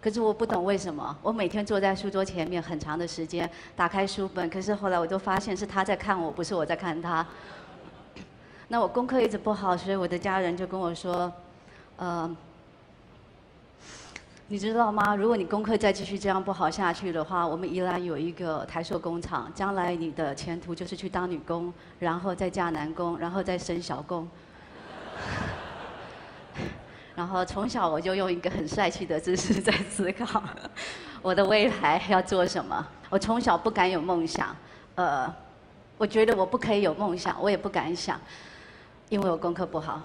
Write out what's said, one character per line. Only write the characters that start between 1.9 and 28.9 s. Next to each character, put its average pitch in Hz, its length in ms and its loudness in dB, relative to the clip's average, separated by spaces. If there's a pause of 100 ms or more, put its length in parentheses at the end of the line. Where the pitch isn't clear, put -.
书 196 140 -4
桌 196 160 2
前 180 240 -2
面 175 140 -2
很 156 180 -4
长 156 180 -4
的 175 80 -2
时 165 200 -6
间， 170 220 -2 (280)
打 175 100 4
开 196 200 2
书 196 280 -2
本， 180 140 -2
可 190 120 -4
是 202 140 0
后 202 140 -2
来 180 100 2
我 165 80 2
都 190 120 0
发 190 200 0
现 196 160 -2
是 196 120 -4
他 196 180 0
在 202 100 2
看 190 240 0
我， 165 120 -2
不 175 120 -4
是 165 120 -2
我 165 100 2
在 139 100 0
看 170 260 -4
他。 165 240 0 (1400)
那 233 120 2
我 190 80 4
功 247 180 0
课 262 140 4
一 220 80 6
直 202 80 -2
不 214 160 0
好， 185 240 2
所 185 160 -2
以 196 40 2
我 180 120 0
的 175 100 0
家 190 220 0
人 175 160 0
就 180 100 -4
跟 190 140 -4
我 170 140 0
说， 175 360 -2 (680)
呃 170 380 -4 (2250)
，“你 208 80 -4
知 214 140 0
道 226 200 6
吗？ 208 220 4
如 202 120 2
果 233 100 6
你 190 80 2
功 208 180 0
课 220 140 2
再 208 160 6
继 196 120 -2
续 190 140 -4
这 196 100 0
样 190 140 2
不 196 100 -2
好 165 180 2
下 175 220 2
去 180 200 -4
的 160 100 0
话， 170 240 0
我 160 100 0
们 180 140 -4
宜 180 100 -2
兰 180 220 0
有 170 140 -2
一 165 160 -2
个 160 340 -4
台 165 160 -4
塑 170 160 -2
工 170 220 -4
厂， 165 340 -6
将 196 200 -2
来 180 200 0
你 165 180 -2
的 143 220 -2
前 165 260 -6
途 170 140 -8
就 175 120 -8
是 180 100 -8
去 185 120 -8
当 180 220 -2
女 165 100 -4
工， 170 320 -4 (260)
然 175 220 0
后 185 140 -2
再 180 140 -2
嫁 175 220 0
男 156 240 -4
工， 170 240 -2
然 170 120 -4
后 185 120 -2
再 180 160 -2
生 175 240 -4
小 139 200 -6
工。” 170 240 -6 (2250)
<laughs> - 60 -6 (540)
然 175 100 -4
后 185 180 2
从 202 240 -2
小 202 200 2
我 156 120 2
就 185 140 0
用 190 160 2
一 175 100 0
个 175 80 0
很 175 180 -2
帅 185 220 2
气 - 160 -2